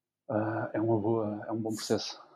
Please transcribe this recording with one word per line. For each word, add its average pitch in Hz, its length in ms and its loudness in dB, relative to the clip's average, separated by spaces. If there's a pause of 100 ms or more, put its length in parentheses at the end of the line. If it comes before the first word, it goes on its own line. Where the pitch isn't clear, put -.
(300)
Ah, 110 440 0
é 110 80 0
uma 113 180 4
boa, 107 480 0
é 110 40 -6
um 110 100 -2
bom 113 120 -2
processo. - 460 -2 (160)